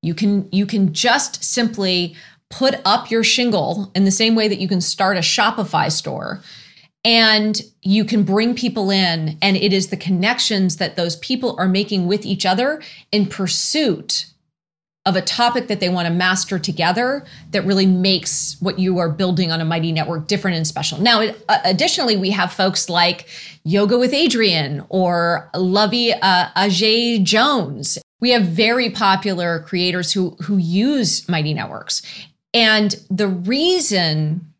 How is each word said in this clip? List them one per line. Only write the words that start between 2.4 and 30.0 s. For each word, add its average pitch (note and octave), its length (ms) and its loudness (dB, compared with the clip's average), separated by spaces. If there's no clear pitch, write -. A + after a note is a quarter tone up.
put C4+ 360 -2
up - 260 2
your A3+ 140 2
shingle G3 680 0
in G3 100 4
the G3 60 4
same A3+ 240 2
way A3 140 2
that G#3 100 -2
you F#3+ 100 -4
can F#3 120 0
start F#3+ 360 0
a F3 40 -2
Shopify G3 720 0
store, - 480 -6
and A3 600 2
you G3+ 240 2
can G#3+ 200 2
bring A3 300 2
people G#3+ 360 -2
in, E3 500 0
and G3 160 2
it F#3+ 160 2
is F#3+ 160 0
the F#3+ 80 -6
connections F#3+ 800 0
that - 200 -4
those E3+ 200 -2
people B3+ 420 -6
are F#3 100 0
making F#3+ 380 0
with G#3 200 -2
each G3 180 -4
other B3 380 0
in G#3 140 2
pursuit - 1000 -2
of F#3 100 2
a F#3 60 0
topic A#3+ 460 0
that G#3 120 -2
they F3+ 80 0
want F3+ 180 0
to E3 60 0
master F#3 460 0
together A3+ 680 -2
that G3+ 120 0
really F#3+ 220 4
makes F#3 720 0
what F#3 180 -4
you F#3 200 0
are E3+ 100 0
building F3+ 420 0
on E3 120 -2
a - 20 -2
Mighty E3 280 -2
Network D#3+ 340 -4
different G3 320 -2
and D#3+ 80 -2
special. - 340 -6
Now, A3 220 4
it, A3 260 -4
uh, - 160 2
additionally, A#3 540 0
we F#3+ 140 -2
have F#3 200 -2
folks F#3+ 380 -2
like F3 360 0
Yoga G3+ 320 2
with B3 160 2
Adriene F#3+ 800 0
or F3 640 0
Lovey, G#3 580 0
uh, F3+ 420 2
Ajay G#3+ 680 2
Jones. G3+ 720 0
We B3 100 2
have A#3+ 120 4
very A3 480 2
popular F#3+ 680 0
creators F3+ 520 -2